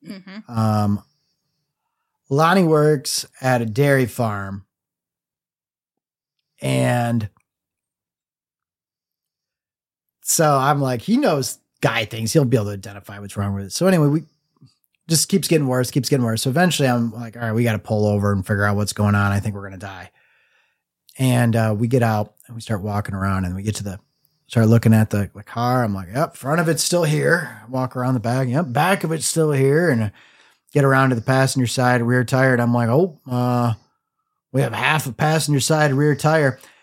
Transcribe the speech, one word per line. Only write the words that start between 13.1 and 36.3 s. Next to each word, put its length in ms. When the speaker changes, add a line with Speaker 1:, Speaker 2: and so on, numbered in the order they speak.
Speaker 2:
what's 180
wrong 180
with 120
it." 60
So 140
anyway, 220
we 140
just 200
keeps 200
getting 180
worse, 240
keeps 180
getting 160
worse. 180
So 80
eventually 380
I'm 240
like, 240
"All 60
right, 100
we 120
gotta 140
pull 280
over 260
and 140
figure 180
out 120
what's 160
going 220
on. 180
I 80
think 140
we're 100
gonna 140
die." 320
And, 380
uh, 200
we 120
get 140
out 320
and 80
we 80
start 180
walking 340
around 300
and 100
we 80
get 140
to 80
the, 160
start 220
looking 260
at 160
the, 240
the 80
car. 420
I'm 100
like, 200
"Yep, 220
front 240
of 80
it's 140
still 220
here." 640
Walk 280
around 180
the 60
back. 280
"Yep, 240
back 320
of 80
it's 140
still 260
here." 380
And 220
get 120
around 260
to 60
the 40
passenger 460
side 340
rear 240
tire. 280
And 100
I'm 100
like, 160
"Oh, 320
uh, 440
we 100
have 100
half 340
a 60
passenger 480
side 320
rear 220
tire." 440